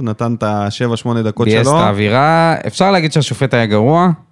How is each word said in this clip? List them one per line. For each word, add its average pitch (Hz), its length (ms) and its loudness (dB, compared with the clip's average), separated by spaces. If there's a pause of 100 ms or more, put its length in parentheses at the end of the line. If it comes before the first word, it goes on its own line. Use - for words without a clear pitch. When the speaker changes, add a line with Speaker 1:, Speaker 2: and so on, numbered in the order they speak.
Speaker 1:
נתן 117 320 -4
את 110 80 -6
השבע, 107 540 -2
שמונה 117 260 -4
דקות 110 260 -2
Speaker 2:
ביאס 110 180 2
Speaker 1:
שלו. 147 120 2
Speaker 2:
את - 60 2
האווירה. 127 680 2 (120)
אפשר 185 240 0
להגיד 165 220 0
שהשופט 131 420 -2
היה 117 120 2
גרוע? 127 420 2 (240)